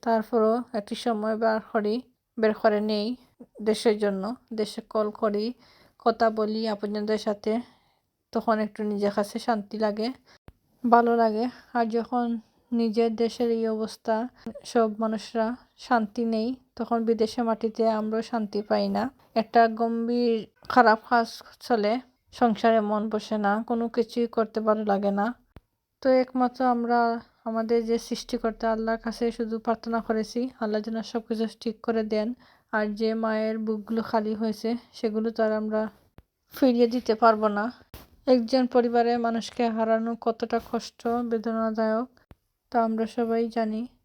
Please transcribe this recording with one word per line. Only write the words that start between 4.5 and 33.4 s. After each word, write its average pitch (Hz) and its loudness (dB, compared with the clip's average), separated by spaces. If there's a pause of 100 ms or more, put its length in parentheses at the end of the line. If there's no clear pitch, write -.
দেশে 208 -6 (120)
কল 214 0
করি, 208 -2 (520)
কথা 226 2
বলি 214 -2 (140)
আপনজনদের 208 -4
সাথে, 214 -2 (800)
তখন 220 0 (100)
একটু 208 -12 (100)
নিজের 202 -2
কাছে 202 -4
শান্তি 214 -4
লাগে, 214 -2 (760)
ভালো 233 8
লাগে। 226 2 (340)
আর 233 4 (120)
যখন 240 -2 (460)
নিজের 233 2
দেশের 233 0
এই 226 0
অবস্থা, 220 -2 (360)
সব 226 2 (140)
মানুষরা 220 -2 (300)
শান্তি 233 0
নেই, 226 0 (280)
তখন 233 -2
বিদেশের 226 0
মাটিতে 226 -2 (180)
আমরা 220 -2
শান্তি 214 -4
পাই 208 0
না। 202 -2 (240)
একটা 226 4
গম্ভীর 233 0 (340)
খারাপ 220 6 (100)
কাজ 233 2 (320)
চলে, 208 0 (400)
সংসারে 226 4
মন 208 0 (100)
বসে 214 -4
না, 202 2 (160)
কোনো 233 0
কিছুই 233 -2
করতে 226 -2
ভালো 214 0
লাগে 202 2
না। 202 0 (760)
তো 269 2
একমাত্র 254 2
আমরা 240 2 (460)
আমাদের 226 0
যে 233 0
সৃষ্টিকর্তা 226 -4
আল্লাহর 220 -2
কাছে 226 -6
শুধু 226 -6
প্রার্থনা 226 -2
করেছি, 220 -2 (200)
আল্লাহ 214 -2
যেন 220 -6
সব 233 -6
কিছু 226 -2 (140)
ঠিক 220 -6 (100)
করে 226 0 (100)
দেন। 214 0 (440)
আর 214 0
যে 220 0
মায়ের 220 -2